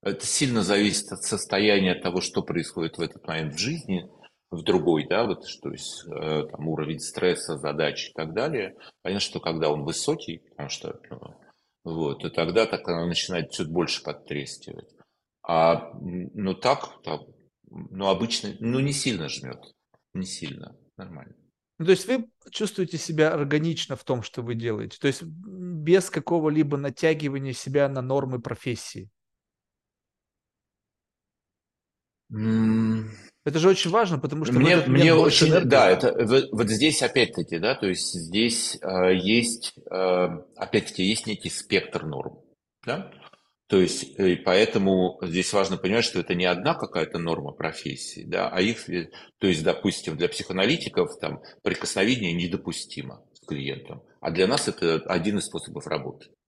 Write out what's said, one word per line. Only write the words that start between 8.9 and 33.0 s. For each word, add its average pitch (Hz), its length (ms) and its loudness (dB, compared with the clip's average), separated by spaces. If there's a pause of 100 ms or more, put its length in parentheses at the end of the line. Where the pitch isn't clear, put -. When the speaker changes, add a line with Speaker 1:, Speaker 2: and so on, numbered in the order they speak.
Speaker 1:
Понятно, 98 200 -4
что - 180 -6
когда 80 320 -2
он 76 120 -2
высокий, 82 540 -4 (140)
потому 71 180 -12
что, - 300 -12 (840)
ну, 82 120 -8
вот, 76 260 -4
то - 80 -4
тогда 87 380 2
так - 200 -6
оно 85 200 -2
начинает 85 440 -4
чуть 85 180 -6
больше 82 340 -2
подтрескивать. - 840 -12 (540)
А, 82 560 2
м, 90 360 -8
ну, 95 180 -2
так, - 500 -2
так, 78 180 -6 (480)
ну, - 380 -6
обычно, 98 520 0
ну, 120 200 -2
не 143 140 0
сильно 101 360 -2
жмет, - 460 -12 (380)
не 92 120 -6
сильно, - 520 -12 (200)
нормально. 92 380 -18 (440)
Speaker 2:
Ну, 160 60 -2
то 185 60 6
есть 180 160 4
вы 247 220 0 (220)
чувствуете 190 460 -4
себя 156 360 2
органично 151 640 -2
в - 80 -18
том, 123 180 -2
что - 180 -10
вы 120 140 -4
делаете? 110 440 -6
То 143 80 0
есть, 135 160 -2
м, 165 60 -14 (540)
без 185 260 6
какого-либо 151 680 2
натягивания 139 760 0
себя 139 360 2
на 135 120 -4
нормы 131 400 -2
профессии? 110 680 -8 (3250)
Speaker 1:
М. 110 800 2 (340)